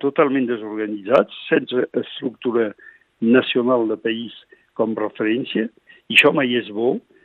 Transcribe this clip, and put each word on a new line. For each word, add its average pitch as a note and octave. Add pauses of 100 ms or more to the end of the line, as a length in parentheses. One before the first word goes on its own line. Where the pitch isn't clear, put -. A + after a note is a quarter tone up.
totalment C#3
desorganitzats, G#2+ (120)
sense B2+ (100)
estructura A#2 (480)
nacional A#2+
de A2
país A2+ (400)
com A2+
referència, G#2+ (420)
i -
això C#3+
mai B2+
és A2
bo, A#2+ (280)